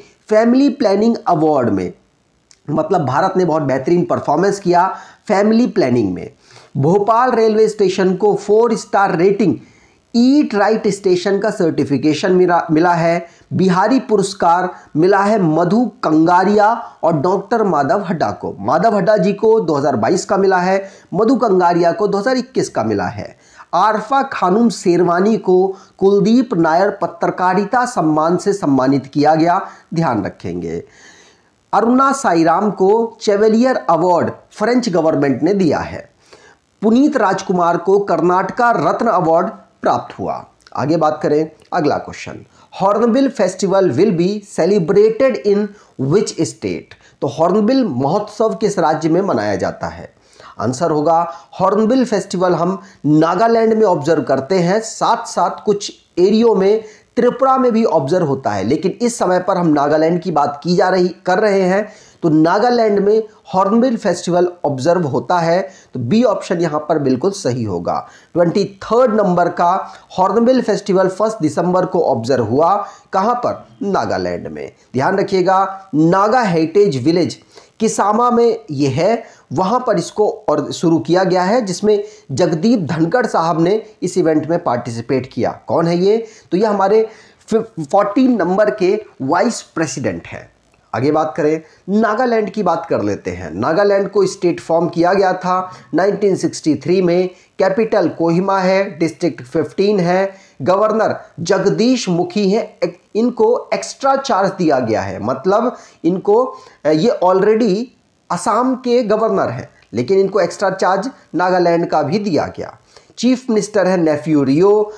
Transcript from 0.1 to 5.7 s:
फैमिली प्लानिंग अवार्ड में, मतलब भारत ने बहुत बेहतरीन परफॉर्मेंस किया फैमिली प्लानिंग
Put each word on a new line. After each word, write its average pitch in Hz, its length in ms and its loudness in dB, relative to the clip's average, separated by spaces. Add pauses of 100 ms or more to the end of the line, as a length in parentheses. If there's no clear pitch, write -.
फैमिली 233 400 4
प्लानिंग 214 460 2 (120)
अवार्ड 151 420 2
में, 95 240 -2 (760)
मतलब 160 360 -2
भारत 156 320 0
ने 180 80 2
बहुत 156 160 0
बेहतरीन 143 440 0
परफॉर्मेंस 160 540 -2
किया 175 280 2 (400)
फैमिली 214 400 2
प्लानिंग 123 460 0